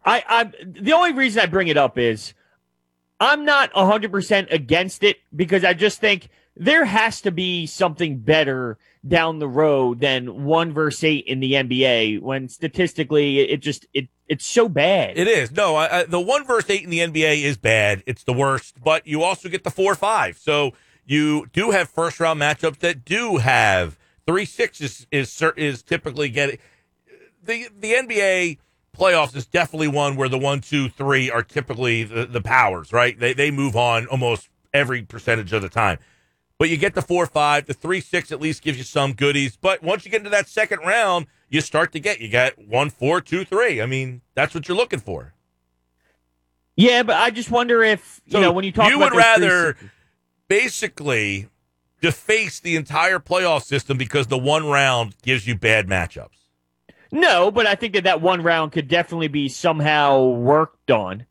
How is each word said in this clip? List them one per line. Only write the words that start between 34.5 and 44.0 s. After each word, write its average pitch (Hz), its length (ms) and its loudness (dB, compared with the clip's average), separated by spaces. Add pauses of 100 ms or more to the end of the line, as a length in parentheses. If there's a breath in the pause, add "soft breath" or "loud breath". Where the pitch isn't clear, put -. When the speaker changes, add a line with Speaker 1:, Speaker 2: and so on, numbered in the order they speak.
Speaker 2:
every 127 300 -2
percentage 110 500 -4
of 107 80 0
the 95 80 -8
time. 101 300 0 (580)
But 165 120 0
you 165 80 -2
get 190 180 -2
the 180 80 -2
four 175 240 0
five, 147 400 0
the 139 80 -6
three 180 260 -6
six - 300 -6
at 143 100 -8
least 156 220 -6
gives 143 160 -4
you 127 40 -14
some 139 300 -2
goodies. 139 420 0
But 190 280 -2
once 180 200 -4
you - 60 -20
get 214 120 -2
into 202 100 -8
that 202 180 0
second 208 300 -4
round, 180 480 0 (200)
you 151 140 -2
start 160 300 -2
to 156 80 -10
get, 180 200 -4
you 113 80 -12
got 123 300 0
one 120 320 -2
four, 160 320 0
two 185 240 -6
three. 196 340 0
I 110 60 -2
mean, 127 360 -6 (120)